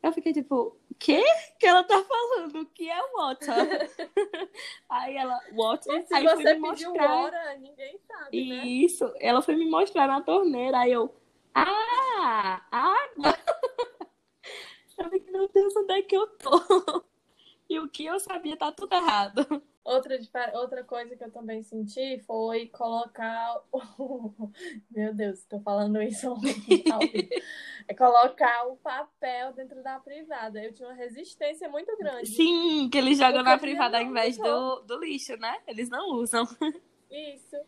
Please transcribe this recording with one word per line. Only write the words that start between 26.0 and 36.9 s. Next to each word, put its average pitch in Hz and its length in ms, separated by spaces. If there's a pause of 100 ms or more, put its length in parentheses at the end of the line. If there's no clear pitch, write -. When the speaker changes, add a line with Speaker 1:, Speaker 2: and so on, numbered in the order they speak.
Speaker 2:
isso 254 260
<laughs> 247 640
ao - 160
vivo. - 200 (600)
É 202 60
colocar 247 720
o 254 80
papel 262 800
dentro 262 280
da 269 160
privada. 262 640
Eu 226 120
tinha 240 140
uma 254 60
resistência 294 760
muito 392 260
grande. 285 300
Speaker 1:
Sim, 320 680
que 285 60
eles 269 200
jogam 262 200
Speaker 2:
Porque 254 60
Speaker 1:
na 262 80
Speaker 2:
eles 269 100
Speaker 1:
privada 277 360
ao 233 60
Speaker 2:
não 254 60
Speaker 1:
invés 233 280
Speaker 2:
usam. - 60
Speaker 1:
do, 262 380
do 233 180
lixo, 285 380
né? 226 180 (100)
Eles 233 220
não 311 260
usam. 240 300 (340)
<laughs> - 320